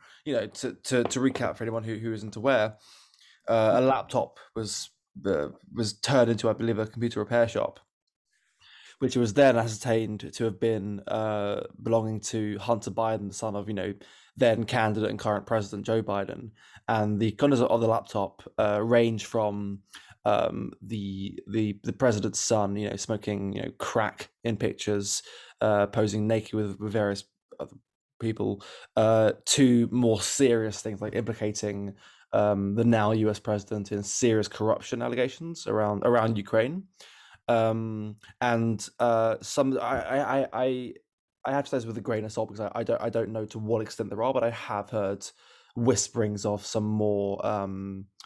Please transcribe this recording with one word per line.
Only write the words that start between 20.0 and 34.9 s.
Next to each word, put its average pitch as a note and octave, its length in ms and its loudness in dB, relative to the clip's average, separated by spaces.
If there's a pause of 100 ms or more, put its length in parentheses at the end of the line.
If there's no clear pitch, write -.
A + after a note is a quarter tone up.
um, A2+ 480 0 (100)
the, G2+ 640 -8
the, G#2 360 -2
the - 120 -6
president's A2+ 460 0
son, G2+ 360 0
you G#2 140 -4
know, - 60 -6
smoking, G2+ 580 -4
you G#2 80 -4
know, - 160 -6
crack - 500 -2 (160)
in A#2 120 -2
pictures, G#2 640 -2 (400)
uh, G#2 240 4
posing G#2+ 400 0
naked A2 280 0
with, G#2 240 -2
with G#2+ 140 -6
various G2+ 320 0 (340)
other - 180 -10 (420)
people, G#2 440 -2 (340)
uh, A2 360 6 (140)
to B2 440 6
more A2+ 300 4
serious A2+ 600 2
things G#2 180 -8
like G#2+ 140 -6
implicating, G#2 800 -4 (400)
um, G#2 400 2
the A#2 100 2
now A2 280 4
U A2 180 4
S G#2+ 80 -4
president G#2 540 -4
in G#2 100 -2
serious A2 440 2
corruption - 540 -2